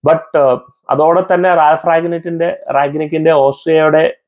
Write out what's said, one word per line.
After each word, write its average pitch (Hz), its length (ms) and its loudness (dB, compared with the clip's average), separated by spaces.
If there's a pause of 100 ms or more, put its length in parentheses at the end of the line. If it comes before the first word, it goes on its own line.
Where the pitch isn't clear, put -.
But, 160 340 0
ഏഹ്, 127 180 0 (300)
അതോടെ 165 340 2 (100)
തന്നെ 180 220 0
റാൽഫ് 160 320 2
റാഗ്നിക്കിന്റെ, 170 720 -4 (120)
റാഗ്നിക്കിന്റെ 151 600 -2
ഓസ്ട്രിയയുടെ 156 840 2 (100)